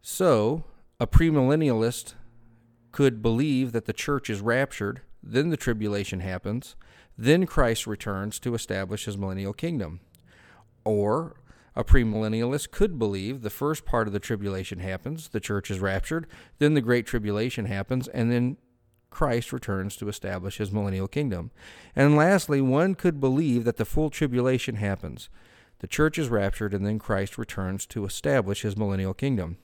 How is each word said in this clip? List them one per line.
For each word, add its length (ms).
So, 600
a 100
premillennialist 1040
could 280
believe 520
that 100
the 80
church 380
is 100
raptured, 640
then 280
the 80
tribulation 640
happens, 560
then 280
Christ 400
returns 540
to 160
establish 480
his 140
millennial 340
kingdom. 480
Or 500
a 80
premillennialist 880
could 260
believe 440
the 80
first 360
part 220
of 60
the 80
tribulation 580
happens, 480
the 140
church 280
is 120
raptured, 460
then 160
the 60
great 240
tribulation 600
happens, 420
and 240
then 240
Christ 420
returns 460
to 100
establish 520
his 120
millennial 380
kingdom. 420
And 220
lastly, 460
one 340
could 240
believe 460
that 100
the 80
full 260
tribulation 680
happens, 520
the 80
church 300
is 120
raptured, 440
and 120
then 140
Christ 380
returns 500
to 180
establish 560
his 160
millennial 360
kingdom. 500